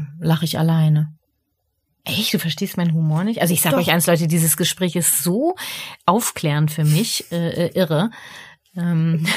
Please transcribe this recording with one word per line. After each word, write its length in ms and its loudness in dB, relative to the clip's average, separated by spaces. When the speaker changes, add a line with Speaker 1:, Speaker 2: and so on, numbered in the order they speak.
Speaker 1:
lach 240 0
ich 160 -2
alleine. 540 2
Echt? 300 -4
Du 60 0
verstehst 380 -6
meinen 160 0
Humor 300 0
nicht? 180 -2
Also 120 2
ich 80 0
sag 100 0
Speaker 2:
Doch. 80 2
Speaker 1:
euch 120 2
eins, 160 2
Leute, 200 4
dieses 300 2
Gespräch 380 -2
ist 280 0
so 320 0
aufklärend 680 0
für 140 -2
mich, 460 0
äh, 360 -2
äh, 100 -4
irre. 340 2
Ähm, 500 0